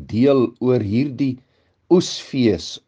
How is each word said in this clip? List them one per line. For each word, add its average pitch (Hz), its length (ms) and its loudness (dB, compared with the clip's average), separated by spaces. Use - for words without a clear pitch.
deel 127 400 2
oor 123 160 2
hierdie 123 540 -2
oesfees 127 960 0